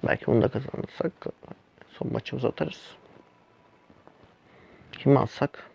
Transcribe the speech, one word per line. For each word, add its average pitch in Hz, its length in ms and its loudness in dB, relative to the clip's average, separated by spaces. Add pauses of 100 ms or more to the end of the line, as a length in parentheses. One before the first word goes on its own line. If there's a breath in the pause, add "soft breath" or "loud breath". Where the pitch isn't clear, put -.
Belki - 200 0
bunu 117 140 6
da - 60 6
kazanırsak - 640 -4 (800)
son - 220 -6
maçımızı - 340 -4
atarız. - 480 -4 (2000 loud breath)
Kimi 139 280 6
alsak? - 560 -4